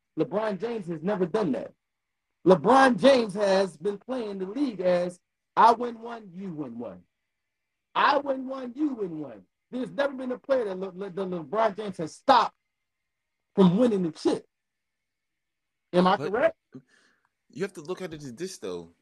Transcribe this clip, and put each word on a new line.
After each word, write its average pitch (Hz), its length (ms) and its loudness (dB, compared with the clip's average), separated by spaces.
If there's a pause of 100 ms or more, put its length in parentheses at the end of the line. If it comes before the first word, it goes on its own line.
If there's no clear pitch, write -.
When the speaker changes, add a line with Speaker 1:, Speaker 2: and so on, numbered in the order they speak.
(180)
Speaker 1:
LeBron 185 420 -2
James 220 280 -6
has 165 160 -8
never 185 220 0
done 180 260 -2
that. - 220 -6 (720)
LeBron 226 500 6
James 233 360 6
has 196 420 0
been 202 220 -6
playing 220 400 -8
the 185 80 -6
league 226 340 -4
as, 180 400 0 (380)
"I 220 160 8
win 233 260 -6
one, 226 340 -14
you 185 200 -10
win 131 260 -10
one. 95 220 -12 (920)
I 247 260 2
win 262 280 -4
one, 262 260 -10
you 285 200 -2
win 185 260 -8
one." 120 220 -14 (280)
There's 240 220 -8
never 277 220 -2
been 254 180 -8
a 247 60 -6
player 262 260 -2
that 190 160 -6
Le-, 190 160 -8
Le-, 196 140 -10
that 185 200 -6
LeBron 180 460 -2
James 208 220 -10
has 160 180 -8
stopped 233 400 2 (960)
from 185 240 6
winning 220 260 2
the 165 80 -2
chip. - 340 -2 (1500)
Am 180 160 4
I 185 80 4
Speaker 2:
But 147 160 -4
Speaker 1:
correct? 262 240 0 (920)
Speaker 2:
you - 140 -10
have 196 100 -8
to 170 80 -16
look 180 200 -10
at 170 120 -10
it 151 100 -14
as 131 100 -14
this, 175 260 -12
though. 87 300 -10 (120)